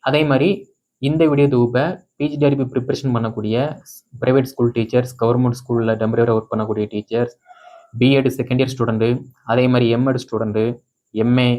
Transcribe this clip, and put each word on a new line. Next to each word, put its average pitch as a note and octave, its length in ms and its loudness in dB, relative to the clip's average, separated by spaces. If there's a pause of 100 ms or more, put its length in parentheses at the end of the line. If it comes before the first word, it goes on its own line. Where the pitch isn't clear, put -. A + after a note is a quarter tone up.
அதே C#3+ 200 0
மாதிரி C#3+ 240 2 (540)
இந்த D#3 240 0
வீடியோ C#3+ 220 4
தொகுப்பை B2 360 2 (300)
பி C#3+ 140 -4
ஜி D3 80 -6
டி C#3+ 100 2
ஆர் C#3 100 4
பி C3+ 80 -2
ப்ரிப்பரேஷன் B2 500 -4
பண்ணக்கூடிய A2+ 420 -2 (600)
பிரைவேட் C3 320 2
ஸ்கூல் A#2+ 220 0
டீச்சர்ஸ், A#2+ 440 -2
கவர்மெண்ட் A#2+ 420 0
ஸ்கூல்ல A2+ 380 -2
டெம்பரரியா A2+ 400 0
ஒர்க் A2 160 -4
பண்ணக்கூடிய G#2+ 340 -4
டீச்சர்ஸ், A2 480 -6 (600)
பிஎட் C3 380 4
செகண்ட் B2+ 300 -2
இயர் C3 100 -2
ஸ்டூடெண்ட், A2+ 340 0 (380)
அதே B2 220 2
மாதிரி B2 240 2
எம்எட் B2+ 320 0
ஸ்டூடெண்ட், G#2+ 380 -4 (540)
எம் A#2+ 240 2
ஏ B2 100 2 (100)